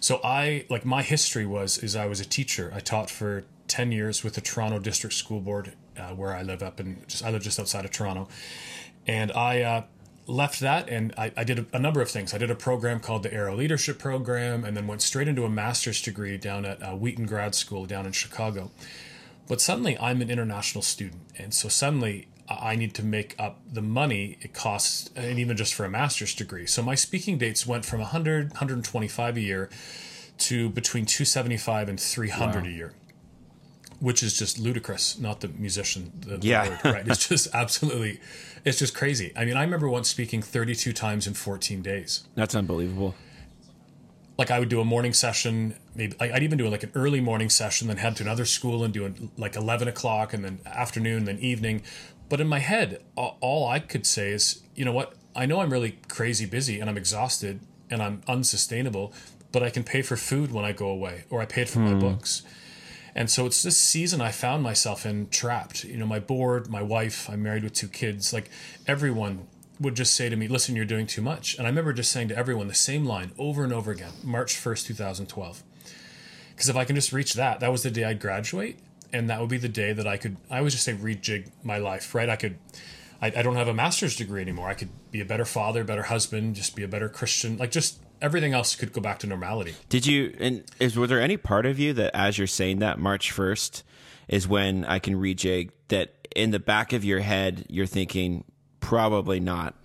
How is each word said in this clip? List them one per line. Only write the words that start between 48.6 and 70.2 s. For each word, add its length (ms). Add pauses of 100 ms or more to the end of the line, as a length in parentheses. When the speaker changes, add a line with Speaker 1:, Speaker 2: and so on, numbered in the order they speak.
Speaker 1:
and 100
do, 80 (340)
like, 180
eleven 320
o'clock 460
and 100
then 220
afternoon, 640
then 140
evening. 420 (480)
But 100
in 80
my 100
head, 440 (160)
a-, 240
all 260
I 120
could 260
say 260
is, 300 (120)
"You 120
know 60
what? 200 (240)
I 80
know 160
I'm 100
really 280 (100)
crazy 380
busy 340
and 80
I'm 80
exhausted 640 (300)
and 120
I'm 240
unsustainable, 840 (400)
but 100
I 60
can 160
pay 160
for 160
food 360
when 120
I 80
go 160
away, 400
or 140
I 20
paid 240
for 120
my 120
Speaker 2:
Hmm. 140
Speaker 1:
books." 340 (720)
And 140
so 160
it's 180
this 140
season 460
I 80
found 320
myself 420
in, 240
trapped. 560
You 140
know, 80
my 140
board, 500
my 100 (160)
wife, 320
I'm 140
married 220
with 100
two 140
kids, 440
like, 160 (380)
everyone 640 (320)
would 160
just 180
say 140